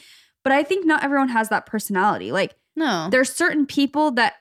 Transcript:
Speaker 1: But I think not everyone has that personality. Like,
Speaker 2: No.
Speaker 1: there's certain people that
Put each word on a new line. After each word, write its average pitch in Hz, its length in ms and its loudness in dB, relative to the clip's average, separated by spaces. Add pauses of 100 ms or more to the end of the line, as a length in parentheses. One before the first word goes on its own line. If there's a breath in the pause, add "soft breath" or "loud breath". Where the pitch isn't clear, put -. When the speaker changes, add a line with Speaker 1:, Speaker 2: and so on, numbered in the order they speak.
(440 loud breath)
Speaker 1:
But 262 100 2
I 285 100 4
think 381 220 -2
not 311 180 2
everyone 277 260 0
has 226 200 0
that 208 160 -2
personality. 185 680 -2
Like, 180 220 -2 (200)
Speaker 2:
No. 208 340 -2
Speaker 1:
there's 254 240 2
certain 302 320 0
people 285 460 0
that 233 300 0